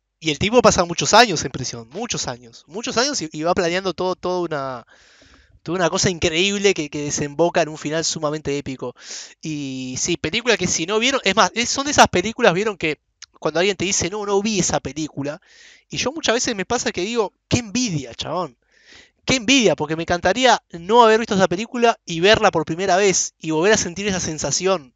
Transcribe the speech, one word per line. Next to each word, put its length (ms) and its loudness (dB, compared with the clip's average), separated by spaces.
y 120 -2
el 80 -4
tipo 220 4
pasa 240 6
muchos 280 -2
años 320 6
en 60 -8
prisión, 400 -8
muchos 360 -8
años, 400 -12
muchos 300 -8
años 240 0
y, 100 -6
y 120 -6
va 120 2
planeando 380 0
todo, 220 -2
todo 260 -4
una, 440 -6
toda 140 -4
una 120 2
cosa 200 0
increíble 640 2
que, 160 -6
que 140 -6
desemboca 580 0
en 80 -2
un 80 -12
final 260 -4
sumamente 540 -4
épico. 360 -8
Y 560 -8
sí, 200 -2
película 400 0
que 100 -2
si 180 -2
no 140 0
vieron, 240 2
es 120 2
más, 200 4
es, 140 -2
son 160 -4
de 60 -4
esas 180 8
películas, 440 2
vieron, 240 -2
que 220 -2
cuando 200 -2
alguien 180 2
te 80 -4
dice, 240 -2
"No, 160 -8
no 160 2
vi 180 0
esa 200 0
película", 640 -8
y 80 -10
yo 140 -2
muchas 240 0
veces 200 -2
me 100 -4
pasa 260 -2
que 100 -4
digo, 320 -2
"Qué 120 0
envidia, 540 -4
chabón. 420 -8
Qué 100 -2
envidia", 400 4
porque 200 -4
me 80 -4
encantaría 580 2
no 320 4
haber 160 6
visto 160 -4
esa 120 4
película 580 0
y 160 -6
verla 300 6
por 140 0
primera 320 0
vez 420 2
y 120 -8
volver 220 2
a 40 4
sentir 300 -6
esa 120 -2
sensación 760 -2